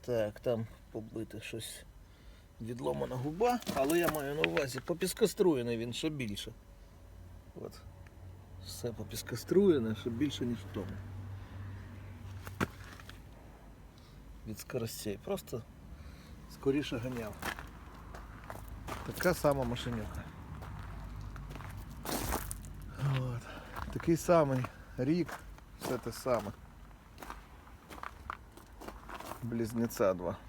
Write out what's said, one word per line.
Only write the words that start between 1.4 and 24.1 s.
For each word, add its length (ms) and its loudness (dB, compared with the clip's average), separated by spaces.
щось. 420 -8
Відломана 540 0
губа, 440 4
але 240 6
я 80 6
маю 280 2
на 60 2
увазі, 380 2
попіскоструєний 960 6
він 160 -2
ще 160 0
більше. 420 -2
От. 260 -8
Все 260 -2
попіскоструєне, 1040 6
ще 140 -2
більше, 360 2
ніж 120 2
в 160 -8
тому. 140 -2
Від 120 -6
скоростей. 640 -2
Просто 380 -2
скоріше 440 4
ганяв. 380 -2
Така 280 4
сама 300 6
машинюка. 600 -2
От. 220 -2
Такий 240 6